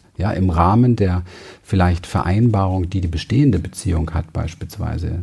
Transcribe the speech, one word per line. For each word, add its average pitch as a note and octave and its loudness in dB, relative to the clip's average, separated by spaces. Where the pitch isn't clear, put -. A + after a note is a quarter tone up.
ja, F#2 -2
im F#2 0
Rahmen G2+ 4
der F2+ 0
vielleicht F2+ 0
Vereinbarung, F#2+ 0
die F#2 -2
die F2+ -2
bestehende G#2+ 2
Beziehung D#2+ -4
hat - -4
beispielsweise, E2 -6